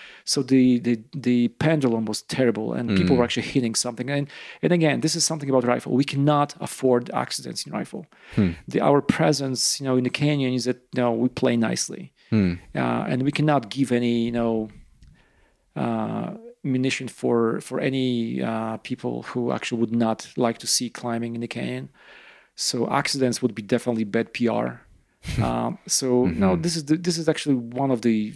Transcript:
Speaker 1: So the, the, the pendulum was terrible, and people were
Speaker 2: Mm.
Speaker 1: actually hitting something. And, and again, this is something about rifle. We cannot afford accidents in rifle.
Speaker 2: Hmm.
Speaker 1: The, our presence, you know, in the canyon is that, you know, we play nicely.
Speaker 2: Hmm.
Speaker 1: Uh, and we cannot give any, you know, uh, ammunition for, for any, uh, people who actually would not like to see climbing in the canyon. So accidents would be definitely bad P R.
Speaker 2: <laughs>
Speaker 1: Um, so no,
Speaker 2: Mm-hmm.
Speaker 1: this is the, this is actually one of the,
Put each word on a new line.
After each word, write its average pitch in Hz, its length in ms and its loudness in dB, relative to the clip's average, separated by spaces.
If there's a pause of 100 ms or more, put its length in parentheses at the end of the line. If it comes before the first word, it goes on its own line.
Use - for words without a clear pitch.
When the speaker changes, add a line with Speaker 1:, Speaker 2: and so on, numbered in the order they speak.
(240)
Speaker 1:
So - 180 -2
the, 127 380 6
the, 120 220 0 (120)
the 120 360 2
pendulum 131 560 0
was 104 160 -4
terrible, 110 520 0
and 117 240 0
people 92 200 4
were 123 60 6
Speaker 2:
Mm. - 20 2
Speaker 1:
actually - 220 -4
hitting 117 280 0
something. 123 340 -4
And, 143 200 -2 (320)
and 165 100 2
again, 151 300 4
this 156 140 0
is 165 100 0
something 143 240 -4
about 131 160 4
rifle. 123 280 0
We 135 120 4
cannot 143 560 2
afford 120 500 0
accidents 123 560 -6
in 147 60 -12
rifle. 107 320 -8 (300)
Speaker 2:
Hmm. 95 160 4 (160)
Speaker 1:
The, - 120 0
our 143 220 4
presence, 139 800 -2
you 139 40 -6
know, 131 120 2
in 123 80 2
the 127 40 0
canyon 143 440 0
is 123 120 -2
that, 127 120 -2 (180)
you 127 60 0
know, 120 100 2
we 117 160 2
play 123 300 0
nicely. - 560 -2 (160)
Speaker 2:
Hmm. 95 240 2 (200)
Speaker 1:
Uh, 120 360 -2
and 131 140 0
we 143 80 0
cannot 143 380 2
give 127 220 0
any, 120 320 2
you 120 80 -2
know, 113 380 0 (1080)
uh, 110 580 -4 (300)
ammunition 131 440 -2
for, 117 540 0
for - 180 -6
any, 127 640 0
uh, 113 360 -4
people 120 460 -8
who 123 280 -4
actually 117 300 -4
would 113 140 0
not 113 320 0 (100)
like 117 220 0
to - 80 -12
see 123 220 0
climbing 117 460 -6
in 117 60 -6
the 120 60 -6
canyon. 127 420 -8 (640)
So - 340 -2
accidents 131 520 0
would 117 120 2
be 107 80 -8
definitely 113 440 0
bad 110 280 -2
P 120 140 0
R. 117 380 -2
Speaker 2:
<laughs> - 560 -8
Speaker 1:
Um, 120 460 -2
so 127 400 2
no, 185 260 4
Speaker 2:
Mm-hmm. 170 80 0
Speaker 1:
this 165 140 -2
is 156 100 -6
the, 151 120 4
this 170 200 -2
is 160 100 -4
actually 147 280 2
one 123 340 -2
of 120 140 0
the, 110 320 2